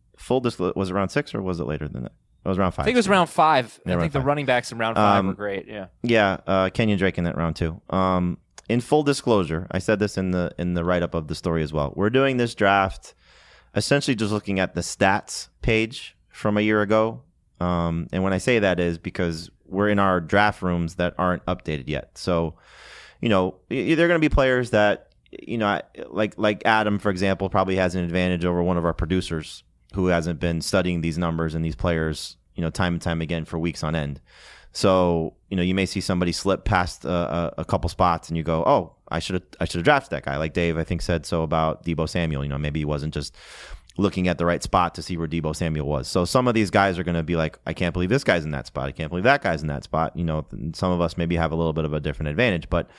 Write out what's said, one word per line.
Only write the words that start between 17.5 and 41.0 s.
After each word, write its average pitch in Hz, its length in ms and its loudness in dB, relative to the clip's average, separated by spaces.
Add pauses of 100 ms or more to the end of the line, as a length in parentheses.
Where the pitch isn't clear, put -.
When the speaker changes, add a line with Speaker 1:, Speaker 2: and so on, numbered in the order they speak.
Speaker 1:
Um, 85 520 0
and 92 120 0
when 95 100 2
I 90 60 0
say 120 200 2
that 92 200 2
is 85 180 0
because 85 520 -4 (160)
we're 101 240 0
in 104 100 2
our 95 200 4
draft 101 420 2
rooms 87 340 -2
that 87 220 -2
aren't 90 280 0
updated 78 420 -6
yet. 73 300 -8
So, 85 380 -2 (640)
you 117 80 0
know, 92 260 2 (160)
y-, 113 180 -2
y-, 165 60 4
there 165 100 4
are - 40 4
gonna 170 100 4
be 151 100 4
players 127 420 2
that, 104 420 2 (180)
you - 260 -8
know, 110 100 0
I, 101 140 0 (260)
like, 101 300 -2
like 107 280 0
Adam, 107 340 4
for 104 100 0
example, 95 400 0
probably 95 280 2
has 92 180 2
an 90 80 0
advantage 87 400 0
over 87 180 2
one 87 160 2
of 82 80 0
our 82 80 2
producers 82 720 -4 (320)
who 92 120 0
hasn't 85 320 0
been 85 220 0
studying 87 400 0
these 80 160 -2
numbers 82 380 -2
and 80 80 -2
these 80 120 -4
players, 80 600 -2 (200)
you 87 60 -6
know, 82 80 0
time 87 240 0
and 85 80 -4
time 82 200 -2
again 80 240 -4
for 85 120 -8
weeks 82 260 -4
on 78 120 -2
end. 71 240 -4 (540)
So, 90 640 2 (140)
you 95 80 -2
know, 87 60 2
you 92 120 2
may 95 100 2
see 92 160 -4
somebody 90 300 0
slip - 340 -2
past 90 400 0
a, 65 60 -4
a, 85 480 -2
a 85 60 -4
couple - 240 -2
spots 85 380 0
and 82 100 -6
you 80 60 -4
go, 80 220 0
"Oh, 101 300 0 (140)
I 82 100 -2
should 92 160 -6
have, 90 80 -4 (160)
I - 60 -2
should - 140 -6
have 85 60 -2
drafted 143 260 4
that 71 140 -6
guy." 69 120 -4
Like 78 160 -2
Dave, 85 260 0
I 80 40 0
think, 85 200 -4